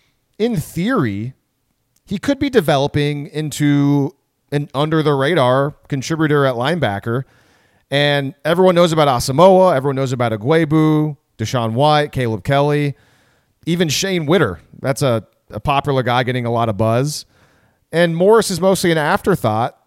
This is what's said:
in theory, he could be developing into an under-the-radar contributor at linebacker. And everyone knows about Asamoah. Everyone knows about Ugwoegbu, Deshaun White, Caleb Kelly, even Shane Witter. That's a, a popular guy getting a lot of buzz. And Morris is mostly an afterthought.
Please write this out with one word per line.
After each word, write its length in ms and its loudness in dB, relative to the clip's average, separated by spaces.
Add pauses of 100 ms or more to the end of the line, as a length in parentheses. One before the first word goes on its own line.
(400)
in 160 -2
theory, 800 -4 (720)
he 120 -8
could 220 -4
be 100 -4
developing 800 -2
into 880 0 (380)
an 200 -4
under-the-radar 1000 0 (180)
contributor 560 0
at 100 0
linebacker. 720 -2 (640)
And 420 0 (120)
everyone 300 2
knows 180 4
about 160 2
Asamoah. 680 4
Everyone 220 -2
knows 160 -4
about 180 -2
Ugwoegbu, 840 0 (200)
Deshaun 360 -2
White, 400 2
Caleb 320 -4
Kelly, 500 0 (720)
even 240 -2
Shane 360 -4
Witter. 360 0 (180)
That's 220 -4
a, 260 0 (220)
a 100 -12
popular 420 -2
guy 220 0
getting 220 -4
a 60 -4
lot 180 0
of 80 -4
buzz. 480 -2 (640)
And 280 0
Morris 340 4
is 80 -4
mostly 320 2
an 60 2
afterthought. 880 0